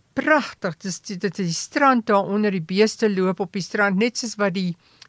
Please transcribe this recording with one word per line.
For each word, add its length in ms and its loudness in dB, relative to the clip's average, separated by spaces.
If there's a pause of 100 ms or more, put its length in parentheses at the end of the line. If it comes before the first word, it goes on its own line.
(140)
pragtig. 640 0
Dis 220 -10
die, 180 -12
dit 220 -4
is 60 -2
die 80 -2
strand 520 2
daar 200 2
onder, 260 0
die 100 -2
beeste 480 2
loop 300 0
op 140 -4
die 80 -4
strand, 360 0
net 200 0
soos 180 -8
wat 180 0
die 220 -4 (320)